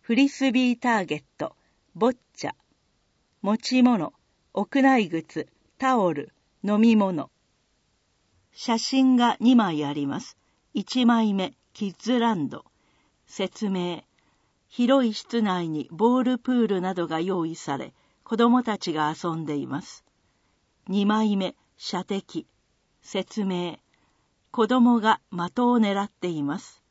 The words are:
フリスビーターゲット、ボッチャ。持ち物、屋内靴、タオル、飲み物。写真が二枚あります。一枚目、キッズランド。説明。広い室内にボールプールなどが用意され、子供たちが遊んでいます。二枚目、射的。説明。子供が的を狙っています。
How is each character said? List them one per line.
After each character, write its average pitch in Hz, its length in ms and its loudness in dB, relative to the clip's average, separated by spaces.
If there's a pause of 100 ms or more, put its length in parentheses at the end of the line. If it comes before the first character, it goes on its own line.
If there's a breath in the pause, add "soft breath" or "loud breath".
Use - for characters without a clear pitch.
フ - 140 -2
リ 277 160 4
ス 269 200 0
ビ 247 240 2
ー 233 40 -8
タ 240 180 0
ー 190 80 -2
ゲ 151 120 -6
ッ 143 80 -14 (120)
ト、 - 180 -8 (400)
ボ 226 180 0
ッ 247 40 -8 (180)
チ - 140 -10
ャ。 - 60 -10 (920)
持 214 120 0
ち 254 260 2
物、 226 280 2 (420)
屋 233 280 -2
内 254 260 4
靴、 160 380 -8 (320)
タ 262 220 0
オ 180 120 2
ル、 - 200 -8 (320)
飲 208 160 0
み 226 160 6
物。 190 340 -2 (1200)
写 - 260 -4
真 262 380 2
が 240 240 2
二 240 160 6
枚 170 300 2
あ 143 80 -4
り 143 160 -4
ま 139 100 -6
す。 - 180 -16 (380)
一 247 320 -2
枚 226 260 2
目、 190 220 -4 (180)
キ 202 160 -8
ッ 175 80 -10
ズ 240 220 -2
ラ 233 160 0
ン 151 140 -4
ド。 - 160 -12 (640)
説 196 400 -6
明。 180 340 -4 (680)
広 247 400 2
い 214 60 -4
室 - 280 -4
内 180 260 -2
に 151 240 -6
ボ 233 260 2
ー 254 60 0
ル 254 140 0
プ 254 160 -4
ー 233 120 2
ル 190 140 0
な 185 140 -4
ど 175 120 -4
が 160 140 -4
用 180 260 -4
意 165 80 -8
さ 143 220 -8
れ、 139 180 -12 (300)
子 226 120 -6
供 240 280 4
た 208 140 -4
ち 175 140 -4
が 151 220 0
遊 170 220 -6
ん 160 80 -6
で 147 120 -6
い 139 120 -6
ま 135 120 -6
す。 - 240 -20 (840)
二 196 180 0
枚 214 300 2
目、 190 180 -4 (220)
射 - 260 -8
的。 - 460 -8 (520)
説 - 440 -6
明。 175 340 -4 (720)
子 220 160 0
供 240 320 4
が 214 220 2 (100)
的 175 300 -6
を 247 180 4
狙 202 240 2
っ 202 80 -6
て - 160 -10
い 160 160 -4
ま 143 160 -4
す。 - 320 -20